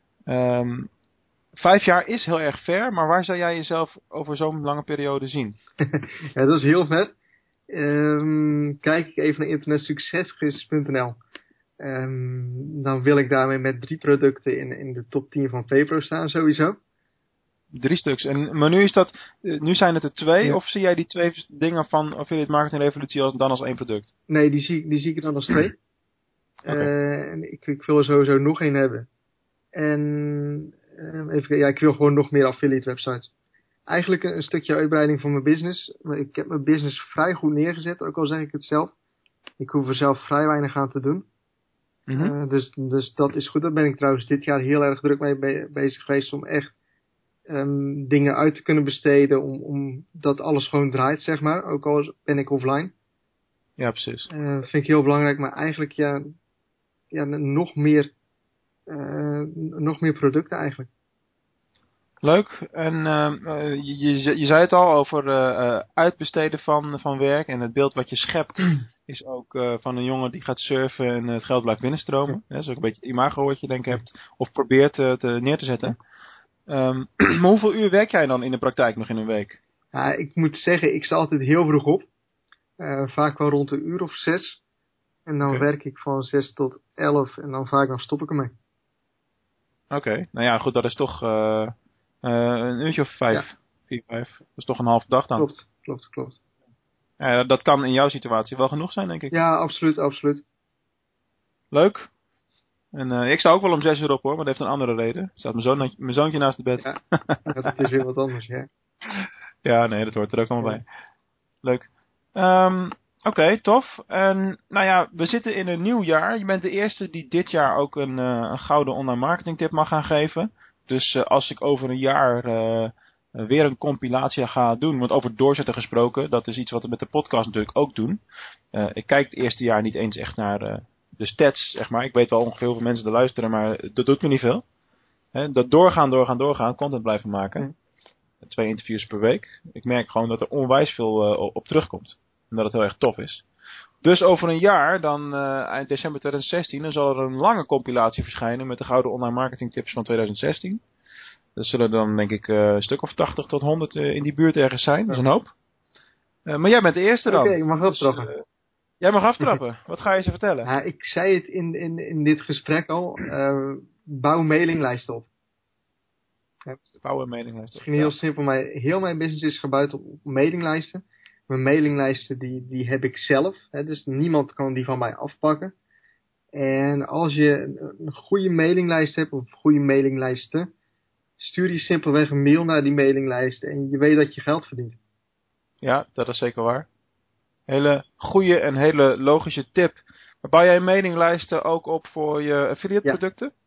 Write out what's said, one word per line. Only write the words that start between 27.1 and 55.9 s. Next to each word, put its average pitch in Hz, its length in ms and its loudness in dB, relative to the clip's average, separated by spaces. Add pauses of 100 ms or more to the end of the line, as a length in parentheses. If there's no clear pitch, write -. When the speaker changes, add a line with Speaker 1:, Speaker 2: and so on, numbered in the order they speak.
Speaker 2:
en 160 200 -10
ik, - 160 -18
ik 143 160 -6
wil 151 140 4
er 147 60 6
sowieso 139 340 6
nog 147 240 2
één 147 120 0
hebben. 123 340 0 (600)
En, 151 320 -2 (960)
ehm, 160 320 -12
even 147 180 -2
kijken, 147 100 2
ja, 143 100 6
ik 139 120 0
wil 151 140 6
gewoon 147 200 4
nog 143 180 2
meer 139 140 6
affiliate 131 440 0
websites. 127 440 -8 (500)
Eigenlijk 175 400 0
een, 175 120 -4
een 160 80 -6
stukje 156 320 -2
uitbreiding 151 460 2
van 143 100 -2
mijn 139 120 0
business. 160 580 0
Maar 151 160 -8
ik 143 180 -6
heb 151 120 -6
mijn 151 160 -4
business 147 380 0
vrij 170 320 -2
goed 156 200 0
neergezet, 165 480 -2
ook 156 160 -8
al 156 100 0
zeg 156 120 -2
ik 147 120 -8
het 143 120 -10
zelf. 156 280 -2 (680)
Ik 127 120 -10
hoef 139 180 -2
er 131 80 -2
zelf 139 300 0
vrij 147 220 0
weinig 147 300 -2
aan 139 120 -2
te 139 100 -6
doen. 147 260 -4 (800)
Speaker 1:
Mhm. 131 180 -4
Speaker 2:
Eh, 143 260 -2
dus, 135 260 0
dus 131 380 -4
dat 143 220 0
is 139 140 -4
goed. 156 120 -2
Daar 160 120 -2
ben 151 120 4
ik 139 120 0
trouwens 135 300 0
dit 143 160 -2
jaar 143 160 0
heel 143 240 2
erg 135 160 0
druk 143 200 2
mee 143 200 0
be-, 139 340 -4
bezig 139 300 -4
geweest 139 300 -2
om 143 120 -8
echt, 143 260 -4 (720)
ehm, 139 640 -4
dingen 143 280 2
uit 151 200 2
te - 80 -16
kunnen 151 200 2
besteden, 143 600 4
om, 135 200 -8
om 139 480 -8
dat 143 280 -2
alles 151 280 -2
gewoon 143 240 0
draait, 131 300 0
zeg 156 200 -4
maar. 156 220 -2
Ook 143 220 -4
al 147 280 0 (100)
ben 143 140 0
ik 135 120 -4
offline. 139 420 -2 (840)
Speaker 1:
Ja, 120 180 -2
precies. - 360 -10
Speaker 2:
Eh, 147 300 -6
vind 127 160 -10
ik 147 140 0
heel 151 160 4
belangrijk, 143 340 2
maar 135 160 -6
eigenlijk, 151 380 -6